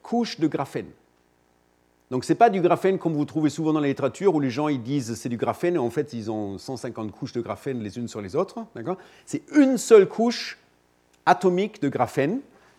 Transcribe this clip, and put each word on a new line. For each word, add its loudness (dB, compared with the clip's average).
couche -2
de 2
graphène. -4
Donc -2
ce 0
n'est 2
pas 8
du 0
graphène 2
comme -2
vous 0
trouvez 0
souvent -2
dans 2
la 0
littérature 0
où 2
les 0
gens -2
ils -4
disent -4
c'est -10
du -4
graphène -2
et 0
en -2
fait -6
ils -8
ont -6
cent -10
cinquante -10
couches -12
de -4
graphène -8
les -10
unes -8
sur -10
les -12
autres, -4
d'accord ? -8
C'est -8
une 6
seule 8
couche -4
atomique 2
de 0
graphène 0